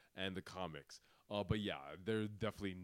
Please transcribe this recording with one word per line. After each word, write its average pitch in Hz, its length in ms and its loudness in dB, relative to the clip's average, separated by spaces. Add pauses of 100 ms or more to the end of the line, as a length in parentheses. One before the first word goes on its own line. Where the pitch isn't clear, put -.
(160)
and 95 220 0
the 92 40 -2
comics. 85 600 -6 (280)
Uh, 104 140 4
but 110 160 4
yeah, 92 200 2 (260)
they're 110 220 4
definitely 101 560 0